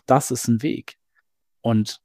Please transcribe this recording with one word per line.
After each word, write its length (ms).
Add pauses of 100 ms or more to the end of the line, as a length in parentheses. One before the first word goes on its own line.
das 260
ist 160
ein 140
Weg. 360 (640)
Und 440